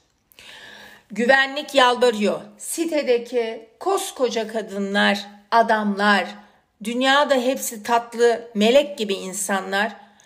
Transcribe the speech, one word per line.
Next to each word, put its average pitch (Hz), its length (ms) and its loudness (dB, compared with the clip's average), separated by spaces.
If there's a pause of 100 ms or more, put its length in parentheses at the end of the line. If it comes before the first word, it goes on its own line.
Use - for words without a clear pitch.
(1120)
Güvenlik 269 640 0
yalvarıyor. 220 640 2 (180)
Sitedeki 240 1120 -4 (120)
koskoca 240 680 -2
kadınlar, 202 800 -2 (240)
adamlar, 208 760 2 (580)
dünyada 269 500 2
hepsi 240 480 -2
tatlı, 233 720 0
melek 247 440 4
gibi 196 160 -4
insanlar. 190 800 -4 (300)